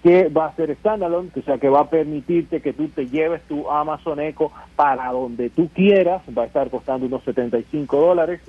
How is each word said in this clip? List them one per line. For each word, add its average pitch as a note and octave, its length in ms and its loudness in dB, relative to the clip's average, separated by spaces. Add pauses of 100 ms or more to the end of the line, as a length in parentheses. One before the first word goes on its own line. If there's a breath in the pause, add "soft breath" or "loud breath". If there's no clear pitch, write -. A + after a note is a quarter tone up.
que F3+ 260 6
va D#3 200 0
a - 80 -14
ser D3+ 220 -2
standalone, F3+ 600 -2
o B2+ 60 -4
sea, C3+ 160 -2
que C#3 100 2
va C#3 120 6
a D3+ 80 -4
permitirte D#3 720 -2
que C3+ 140 -6
tú D3+ 160 -4
te C#3 180 -8
lleves D#3+ 360 -2
tu D3+ 260 -8
Amazon D3+ 500 -4
Echo D3+ 320 -4 (240 loud breath)
para C3 360 0
donde B2 380 -4
tú E3 240 0
quieras, F#3+ 500 4 (120)
va A#2+ 80 0
a A#2 40 -4
estar C3+ 220 -2
costando C3 360 -4
unos B2 180 -6
setenta A#2+ 340 -2
y A2+ 140 -4
cinco C#3+ 300 -2
dólares, E3+ 480 2